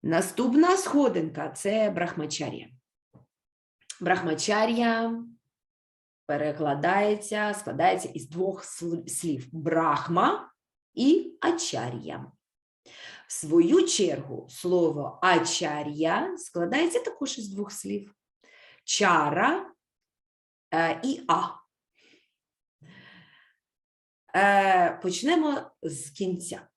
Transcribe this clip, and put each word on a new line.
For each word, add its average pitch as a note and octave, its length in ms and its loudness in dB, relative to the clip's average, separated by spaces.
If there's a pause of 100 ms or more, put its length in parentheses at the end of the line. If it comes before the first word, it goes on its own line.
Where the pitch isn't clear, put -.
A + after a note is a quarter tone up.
Наступна A#3+ 680 4
сходинка — F3+ 800 0
це G#3 340 0
брахмачар'я. E3+ 800 -6 (1300)
Брахмачар'я A3+ 1200 0 (1040)
перекладається, F3 1300 0
складається F#3 540 0
із - 200 -12
двох F#3 360 -4
сл-, E3+ 440 -8
слів: C#3+ 440 -6
брахма E3 1000 0 (420)
і C#4+ 460 2
ачар'я. B2 920 -4 (960)
В - 60 -14
свою E3+ 540 4
чергу, - 640 -2
слово E3 720 0
ачар'я E3+ 1160 0
складається C#4 600 -2
також - 380 -8
із G#3+ 100 -10
двох G3+ 240 -8
слів: G3+ 420 -10 (680)
чара, F#3 880 2 (1000)
е, E3 300 0
і C4+ 240 -2
а. D#3 140 2 (3000)
Е, F#3+ 680 6
почнемо D4 680 0 (120)
з D#3 280 -10
кінця. - 680 -6